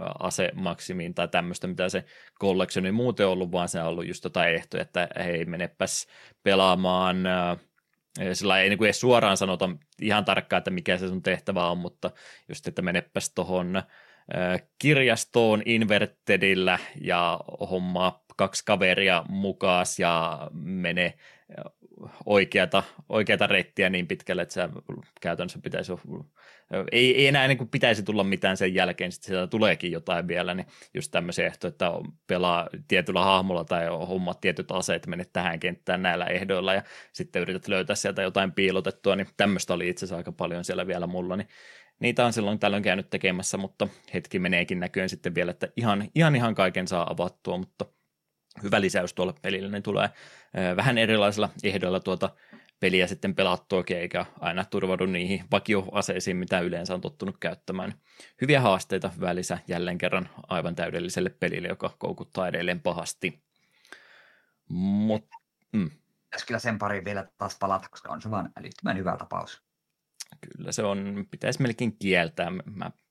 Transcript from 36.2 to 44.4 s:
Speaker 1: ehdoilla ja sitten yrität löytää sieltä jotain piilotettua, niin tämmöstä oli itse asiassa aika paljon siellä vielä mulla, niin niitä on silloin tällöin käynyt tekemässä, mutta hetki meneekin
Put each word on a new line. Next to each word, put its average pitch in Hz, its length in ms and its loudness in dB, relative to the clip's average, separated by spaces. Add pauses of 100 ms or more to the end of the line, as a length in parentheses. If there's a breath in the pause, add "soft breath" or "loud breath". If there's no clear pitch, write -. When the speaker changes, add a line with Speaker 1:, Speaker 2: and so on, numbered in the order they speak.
Speaker 1:
ehdoilla 95 480 0
ja 98 80 0 (320 loud breath)
sitten - 280 -6
yrität 92 260 -6
löytää 98 280 -2
sieltä 98 260 -4
jotain 95 300 0
piilotettua, 95 640 0
niin 98 120 -4 (100)
tämmöstä 98 360 2
oli 87 160 -2
itse 90 160 -6
asiassa 90 120 -8
aika 87 140 -10
paljon 85 320 -6
siellä 92 240 -4
vielä 87 200 -4
mulla, 90 280 -4
niin 101 120 -6 (520 loud breath)
niitä 120 260 2
on 113 80 0
silloin 107 260 0
tällöin 104 240 0
käynyt 95 260 0
tekemässä, 92 480 -2
mutta 98 300 -4 (260 loud breath)
hetki 92 260 -4
meneekin 90 400 0